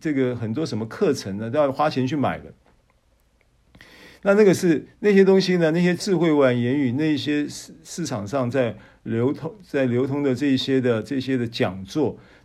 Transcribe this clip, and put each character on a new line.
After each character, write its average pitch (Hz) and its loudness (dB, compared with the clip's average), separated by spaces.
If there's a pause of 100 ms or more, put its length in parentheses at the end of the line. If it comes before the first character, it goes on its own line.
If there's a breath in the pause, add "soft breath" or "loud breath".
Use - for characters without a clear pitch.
这 156 -4
个 127 0
很 113 -6
多 156 -4
什 127 -6
么 113 -6
课 156 0
程 98 -6
呢， 113 -8
都 131 -2
要 143 2
花 151 0
钱 131 -2
去 131 -4
买 110 -2
的。 78 -18 (1700 loud breath)
那 202 4
那 214 6
个 185 6
是， 165 2 (140)
那 208 2
些 196 8
东 190 6
西 185 0
呢， 165 2
那 170 2
些 175 2
智 190 -2
慧 170 2
无 147 4
碍 131 6
言 123 0
语， 131 0
那 151 0
些 147 -4
市-， - -16 (120)
市 170 -8
场 104 -6
上 120 -2
在 120 -2 (280 loud breath)
流 117 0
通， - -8
在 135 -2
流 123 0
通 139 -4
的 135 0
这 135 0
些 131 0
的， 117 0
这 135 -6
些 131 -4
的 120 -2
讲 95 -4
座， 127 -4 (280 loud breath)